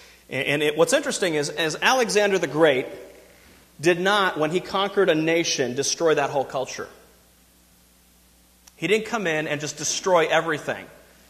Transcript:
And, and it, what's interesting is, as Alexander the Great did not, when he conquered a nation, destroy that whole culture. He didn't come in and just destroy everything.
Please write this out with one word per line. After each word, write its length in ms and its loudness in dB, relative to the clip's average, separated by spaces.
And, 180 -4
and 160 2
it, 140 0
what's 160 4
interesting 420 0
is, 140 0
as 320 -2
Alexander 560 2
the 100 -2
Great 400 4
did 200 2
not, 380 0
when 140 0
he 80 0
conquered 500 0
a 60 4
nation, 600 0
destroy 400 0
that 140 0
whole 160 -2
culture. 420 -8
He 120 -6
didn't 180 2
come 220 -4
in 200 -2
and 140 -4
just 160 -8
destroy 500 2
everything. 580 -2